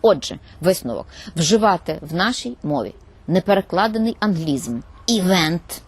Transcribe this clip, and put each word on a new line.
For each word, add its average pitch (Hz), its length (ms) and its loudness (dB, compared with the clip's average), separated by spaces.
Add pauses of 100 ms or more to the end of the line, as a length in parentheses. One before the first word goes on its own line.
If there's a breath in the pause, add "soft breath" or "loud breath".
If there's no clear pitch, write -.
Отже, 185 380 2 (220 loud breath)
висновок. 160 440 0 (300 loud breath)
Вживати 175 640 2
в 156 120 -12
нашій 240 500 -2
мові 135 320 -4 (320)
неперекладений 202 920 0
англізм. 151 600 -2 (280)
Івент. 180 800 0